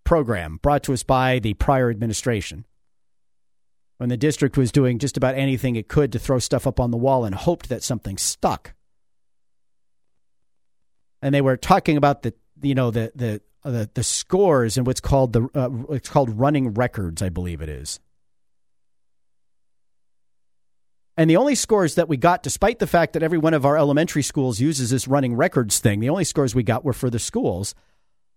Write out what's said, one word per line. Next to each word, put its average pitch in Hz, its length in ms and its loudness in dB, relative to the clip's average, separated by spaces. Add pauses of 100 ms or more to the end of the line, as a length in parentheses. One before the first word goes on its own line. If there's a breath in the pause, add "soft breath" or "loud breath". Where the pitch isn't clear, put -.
program 98 580 0
brought 143 220 2
to 143 100 -2
us 123 100 -4
by 127 360 2
the 107 160 -2
prior 131 340 2
administration, 110 760 -4 (1300)
when 120 120 -4
the 123 80 -2
district 139 400 0
was 131 140 2
doing 127 280 2
just 139 160 -4
about 131 200 0
anything 131 400 -2
it 110 120 -6
could 143 240 2
to 120 80 -4
throw 131 200 0
stuff 127 280 -2
up 127 120 0
on 120 120 0
the 117 60 -2
wall 127 260 2
and 98 120 -4
hoped 165 340 -2
that 120 140 -6
something 101 340 -6
stuck. - 560 -4 (2500)
And 139 120 0
they 143 80 4
were 131 160 2
talking 175 400 2
about 143 260 2
the, 117 100 -6 (280)
you 139 140 0
know, 127 160 2
the, 113 240 -4
the, 113 260 -6 (220)
uh, 139 80 -8
the, 113 220 -4
the 123 100 -4
scores 143 720 2
and 127 80 0
what's 127 160 -2
called 131 320 2
the, 117 220 2
uh, 131 380 -4
it's 127 160 -8
called 139 220 2
running 131 420 0
records, 98 480 -4
I 95 80 -2
believe 85 320 -6
it 78 80 -8
is. 73 300 -12 (3250)
And 160 120 4
the 160 80 6
only 269 180 2
scores 196 400 0
that 165 140 2
we 147 80 0
got, 170 260 2
despite - 360 0
the 196 80 0
fact 165 260 2
that 160 100 -2
every 160 140 0
one 160 160 2
of 139 120 2
our 143 120 4
elementary 143 460 2
schools 127 360 -2
uses 131 300 0
this 127 180 0
running 131 260 0
records 127 460 0
thing, 104 220 2
the 120 80 0
only 170 160 0
scores 135 280 0
we 123 100 2
got 107 200 -2
were 135 100 -2
for 127 160 -4
the 117 100 -2
schools, 107 540 -4 (640)